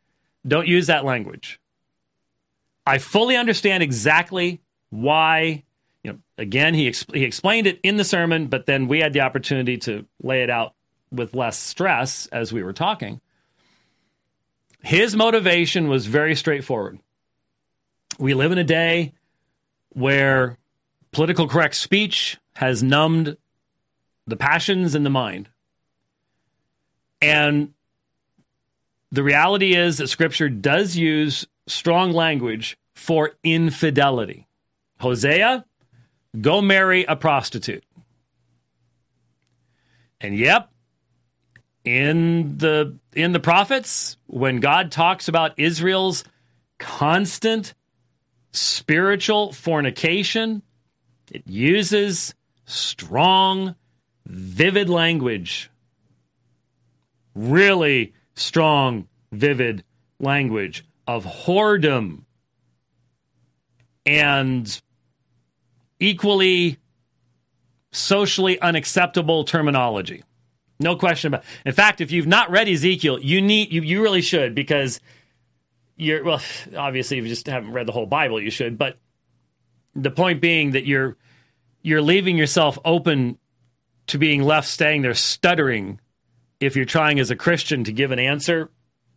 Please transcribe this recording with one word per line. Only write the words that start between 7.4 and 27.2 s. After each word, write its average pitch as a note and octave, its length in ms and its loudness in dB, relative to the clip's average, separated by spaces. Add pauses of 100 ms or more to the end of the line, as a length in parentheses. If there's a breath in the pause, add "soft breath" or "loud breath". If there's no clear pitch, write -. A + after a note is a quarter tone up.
it F3+ 160 -2
in G3 140 0
the G3+ 80 0
sermon, E3 440 0
but C3 180 -4
then C3+ 220 0
we D3+ 120 2
had D3+ 140 0
the C#3+ 60 2
opportunity C3 580 -2
to G#2 280 -8 (160)
lay B2+ 200 -2
it A#2+ 80 -2
out A#2 240 -4 (360)
with B2 240 -8
less A#2+ 240 -4
stress C#3 680 -4
as A2+ 260 -8
we A2+ 100 -6
were F#2+ 120 -8
talking. D#3 480 -6 (1600)
His G3+ 340 2
motivation F#3 720 2
was C3 180 0
very D3 280 2
straightforward. C3+ 640 -4 (1200)
We C3+ 160 0
live C#3+ 180 2
in F3+ 60 0
a F3 60 0
day E3 500 0 (760)
where C3+ 680 0 (520)
political D#3+ 380 0
correct D#3 280 0
speech - 600 -2 (200)
has B2+ 260 0
numbed D3+ 560 2 (880)
the A2 100 -8
passions E3 580 0
in D3 100 2
the C#3 60 0
mind. G#2 380 -4 (1700)